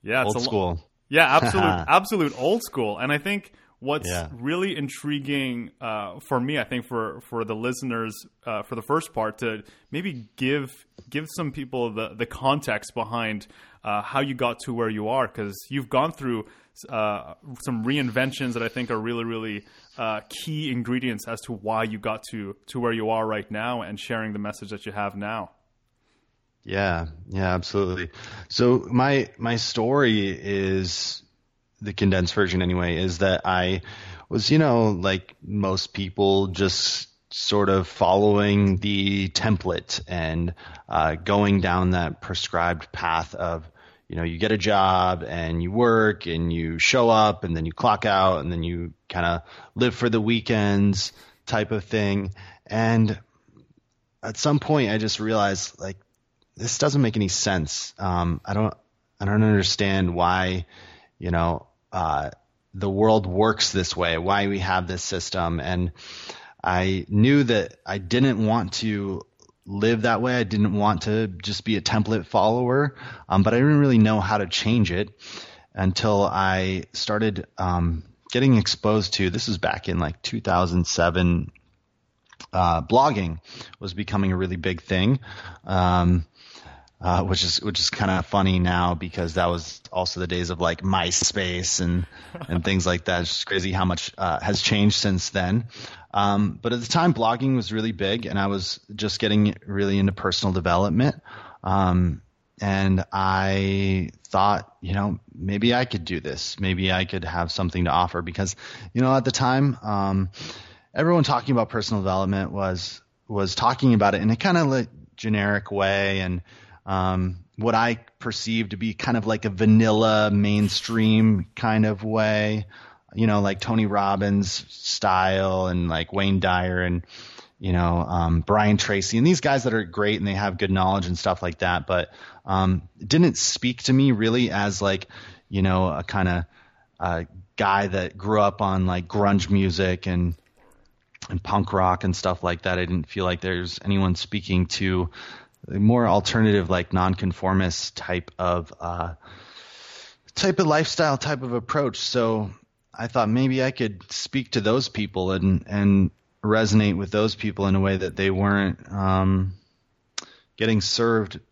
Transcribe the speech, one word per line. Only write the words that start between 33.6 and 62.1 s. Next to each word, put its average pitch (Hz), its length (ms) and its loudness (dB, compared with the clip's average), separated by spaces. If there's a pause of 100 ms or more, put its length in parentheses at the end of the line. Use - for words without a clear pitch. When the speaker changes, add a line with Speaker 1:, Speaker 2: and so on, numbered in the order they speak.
Speaker 2:
was, 113 200 -2
you 151 60 6
know, 120 360 4
like 95 500 -2
most 95 500 -4
people, 98 540 2
just 92 600 -2 (260)
sort 101 340 0
of 95 180 2
following 101 920 4
the 98 500 0
template 90 800 -2
and, 85 460 -4 (340)
uh, 80 280 0
going 101 440 2
down 92 300 0
that 87 320 -2
prescribed 85 680 -4
path 82 440 -4
of, 85 360 -8 (380)
you 82 80 -10
know, 82 60 -4
you 85 160 -6
get 110 140 0
a 110 40 2
job 92 720 2
and 82 360 -4
you 87 80 -4
work 113 560 2
and 85 240 -2
you 82 280 -4
show 117 320 4
up 107 340 4
and 85 100 -2
then 80 120 -2
you 82 60 -6
clock 110 340 0
out 95 340 4
and 76 100 -6
then 85 120 -4
you 85 320 -6 (140)
kinda 85 340 -2 (320)
live 120 200 2
for 120 140 -2
the 110 120 2
weekends 104 920 2 (320)
type 107 280 -2
of 104 120 -4
thing. 101 480 -2 (340)
And 110 520 2 (1040)
at 110 160 -10
some 147 220 2
point 139 300 2
I 110 60 0
just 107 240 -2
realized, 104 580 0
like, 95 200 -10 (580)
this - 220 -6
doesn't 143 240 2
make 113 140 2
any 101 120 2
sense. - 720 -2
Um, 87 460 0
I 98 100 -4
don't, 107 180 0 (480)
I 101 40 -6
don't 104 180 2
understand 98 720 2
why, 92 520 0 (520)
you 85 140 -4
know, 85 340 0 (240)
uh, 76 400 -2 (440)